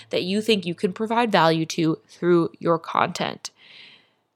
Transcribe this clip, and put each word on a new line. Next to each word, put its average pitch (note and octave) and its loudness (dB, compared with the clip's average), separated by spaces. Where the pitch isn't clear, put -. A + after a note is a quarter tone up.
that - -2
you F#3+ -2
think G#3+ 0
you F3 -4
can F#3 -4
provide A3+ -2
value E3 4
to D#3+ -2
through F3 2
your E3 0
content. - -2